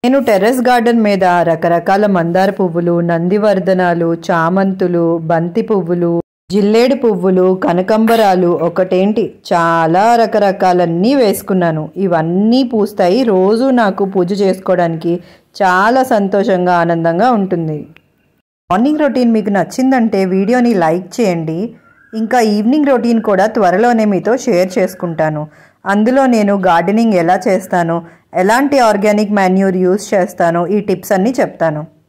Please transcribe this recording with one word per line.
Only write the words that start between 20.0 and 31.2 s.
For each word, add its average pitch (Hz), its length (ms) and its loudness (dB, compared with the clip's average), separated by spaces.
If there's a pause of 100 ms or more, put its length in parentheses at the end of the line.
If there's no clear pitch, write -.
వీడియోని 220 480 2
లైక్ 175 400 0
చేయండి. 165 460 -2 (540)
ఇంకా 220 260 -2 (100)
ఈవినింగ్ 254 420 2
రొటీన్ 233 300 0
కూడా 196 260 0
త్వరలోనే 220 580 0
మీతో 202 320 0
షేర్ 185 360 0
చేసుకుంటాను. 160 680 -4 (420)
అందులో 220 400 0
నేను 214 320 2
గార్డెనింగ్ 190 640 2
ఎలా 180 160 2
చేస్తానో, 185 580 -2 (380)
ఎలాంటి 247 460 2
ఆర్గానిక్ 208 580 0
మాన్యూర్ 190 400 2
యూజ్ 185 300 0
చేస్తానో 180 600 0
ఈ 208 120 -2
టిప్స్ 196 340 -4
అన్నీ 196 180 0